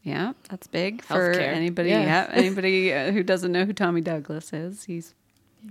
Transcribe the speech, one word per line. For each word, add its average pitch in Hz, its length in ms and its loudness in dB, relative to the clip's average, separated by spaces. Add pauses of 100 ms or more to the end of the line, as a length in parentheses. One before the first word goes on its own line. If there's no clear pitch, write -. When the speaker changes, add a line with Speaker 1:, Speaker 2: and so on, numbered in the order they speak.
Speaker 1:
Yeah, 165 300 -4 (160)
that's - 160 -12
big 196 380 -4
for 175 320 2
Speaker 2:
Healthcare. 147 180 0
Speaker 1:
anybody. 170 380 0
Speaker 2:
Yeah. 214 100 4
Speaker 1:
Yeah, 175 320 2
anybody, 190 580 2
uh, 143 200 0
who 202 100 2
doesn't 185 300 0
know 180 140 2
who 208 80 -4
Tommy 175 280 2
Douglas 160 500 -6
is, 170 340 -10
he's, 170 280 -10 (580)